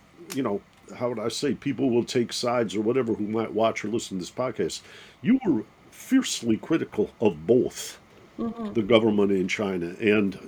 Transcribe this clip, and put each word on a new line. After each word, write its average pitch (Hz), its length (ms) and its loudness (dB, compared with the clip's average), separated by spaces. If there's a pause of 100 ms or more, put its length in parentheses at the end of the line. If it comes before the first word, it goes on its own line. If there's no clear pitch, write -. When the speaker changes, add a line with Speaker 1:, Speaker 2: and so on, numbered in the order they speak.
(340)
Speaker 1:
you 135 80 -2
know, 101 200 -2 (340)
how 120 140 -2
would 117 80 -6
I 110 100 -4
say, 127 260 -2
people 131 360 -2
will 117 140 4
take 120 280 -2
sides 120 420 -2
or 107 60 -2
whatever 117 320 2
who 101 140 -2
might 107 260 -2
watch 110 320 0
or 104 40 -6
listen 104 300 -4
to 85 40 -6
this 82 80 -12
podcast. 120 500 -4 (400)
You 226 240 2
were 127 200 0 (260)
fiercely - 680 0
critical - 540 -2 (100)
of 82 260 2
both - 520 2 (400)
Speaker 2:
Mm-hmm. 110 340 -6
Speaker 1:
the 110 100 0
government 104 500 4
in 92 160 2
China 92 500 -4
and 104 380 2 (120)